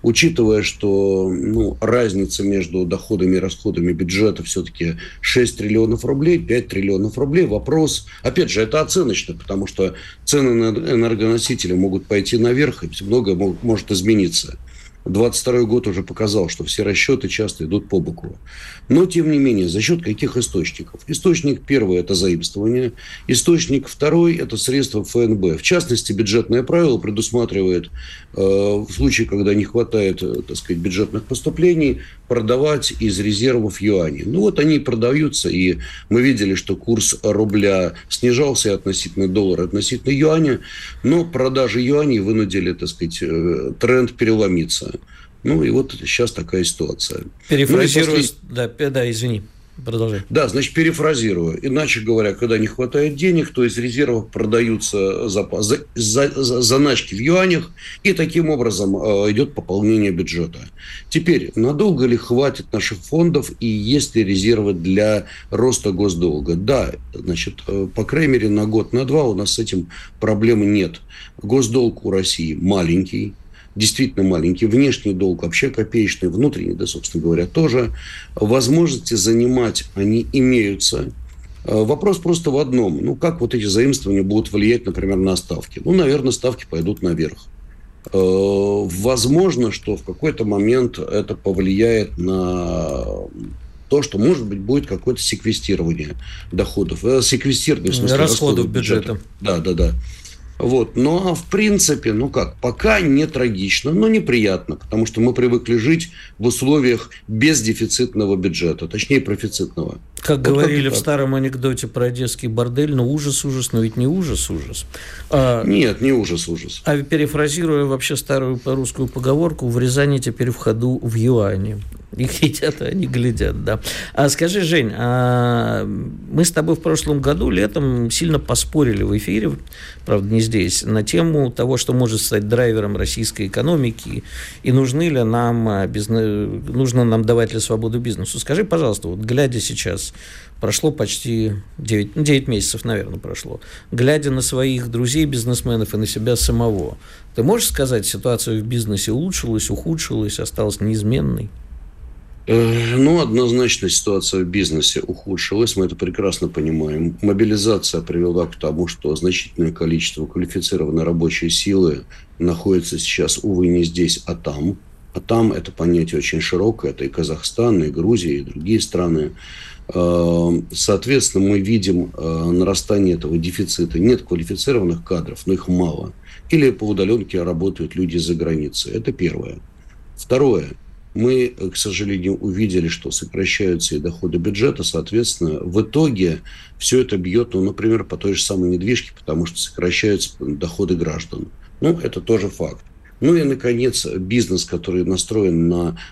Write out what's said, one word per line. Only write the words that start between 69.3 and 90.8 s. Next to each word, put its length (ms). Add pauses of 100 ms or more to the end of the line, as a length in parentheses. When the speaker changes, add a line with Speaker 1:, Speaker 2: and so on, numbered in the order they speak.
Speaker 1:
нас 180
с 60
этим 280 (320)
проблемы 460
нет. 360 (400)
Госдолг 640
у 80
России 440
маленький, 800 (420)
действительно 520
маленький. 380
Внешний 480
долг 300
вообще 260
копеечный, 600
внутренний, 440
да, 140
собственно 360
говоря, 220
тоже. 480 (420)
Возможности 800
занимать 800
они 400
имеются. 800 (520)
Э, 200
вопрос 340
просто 320
в 80
одном. 480
Ну, 100
как 240
вот 140
эти 120
заимствования 580
будут 280
влиять, 360
например, 300
на 180
ставки? 500
Ну, 60
наверное, 400
ставки 360
пойдут 360
наверх. 340 (760)
Э, 60 (720)
возможно, 800
что 240
в 80
какой-то 400
момент 540